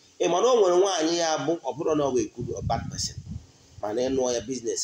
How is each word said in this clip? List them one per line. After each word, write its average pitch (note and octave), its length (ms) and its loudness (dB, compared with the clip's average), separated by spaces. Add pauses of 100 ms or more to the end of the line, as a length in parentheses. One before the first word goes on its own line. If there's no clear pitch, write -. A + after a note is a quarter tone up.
(140)
Ị - 160 -2
ma F3 100 2
na A3 80 4
o B3+ 80 6
nwere F#3 220 6
nwaanyị F3 400 2
ya E3 200 0
bụ, D3+ 180 0
ọ E3 180 -8
bụrụ D#3+ 200 -2
na D3 100 2
ọ C#3 80 0
bụ B2+ 80 2
a A2 80 0
good A#2+ 240 -10
or G2 120 -8
bad A#2+ 220 0
person, - 300 -8 (600)
mana G#2+ 240 -4
ị B2+ 80 0
nụọ C3 240 0
ya, A#2+ 80 -2
business A2 420 -4